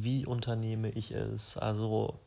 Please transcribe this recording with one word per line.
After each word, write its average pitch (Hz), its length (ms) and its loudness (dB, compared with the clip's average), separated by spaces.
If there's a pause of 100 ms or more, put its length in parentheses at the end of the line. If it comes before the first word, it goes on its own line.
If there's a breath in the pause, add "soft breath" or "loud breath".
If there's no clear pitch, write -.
wie 127 220 2
unternehme 113 680 0
ich 110 200 -4
es. 107 480 -4
Also 110 680 2